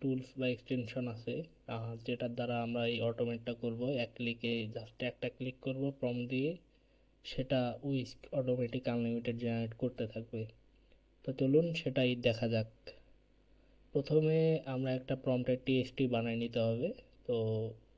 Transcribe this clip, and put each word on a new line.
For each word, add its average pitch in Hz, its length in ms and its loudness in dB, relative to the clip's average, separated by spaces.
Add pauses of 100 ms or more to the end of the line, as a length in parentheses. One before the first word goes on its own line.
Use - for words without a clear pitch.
টুলস 131 380 -2
বা 131 100 0
এক্সটেনশন 123 600 -2
আছে, 117 340 -6 (240)
আহ, 113 300 -6 (100)
যেটার 120 280 -2
দ্বারা 120 280 0
আমরা 117 240 0
এই 117 140 0
অটোমেটটা 117 520 0
করব। 117 340 -2
এক 127 280 0
ক্লিকে 117 600 -2
just - 300 -8
একটা 123 240 -4
ক্লিক 127 340 -6
করব 135 380 -2
প্রম্পট 123 300 -2
দিয়ে, 139 260 0 (680)
সেটা 127 640 0
Whisk 135 460 -4
অটোমেটিক 127 560 0
আনলিমিটেড 117 500 0
জেনারেট 117 360 0
করতে 120 320 -2
থাকবে। 113 400 -6 (760)
তো 135 80 -2
চলুন 151 420 6
সেটাই 131 400 2
দেখা 120 340 2
যাক। 110 180 2 (1300)
প্রথমে 156 760 4
আমরা 131 280 0
একটা 131 220 -2
প্রম্পটের 127 400 0 (100)
টিএক্সটি 131 400 2
বানিয়ে 117 300 0
নিতে 117 240 0
হবে। 117 320 2 (340)
তো 110 440 0 (280)